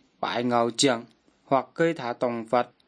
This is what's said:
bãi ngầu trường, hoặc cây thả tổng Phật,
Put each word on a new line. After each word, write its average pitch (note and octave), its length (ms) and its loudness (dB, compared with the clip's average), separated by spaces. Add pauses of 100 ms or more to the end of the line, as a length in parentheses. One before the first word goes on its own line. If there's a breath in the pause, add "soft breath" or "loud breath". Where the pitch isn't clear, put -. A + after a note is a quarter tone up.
(200)
bãi A#2+ 240 -4
ngầu A#2+ 260 2
trường, A#2+ 340 0 (400)
hoặc C3 300 0
cây E3 200 0
thả A#2+ 180 -8
tổng A#2 340 -4
Phật, B2 240 0 (180)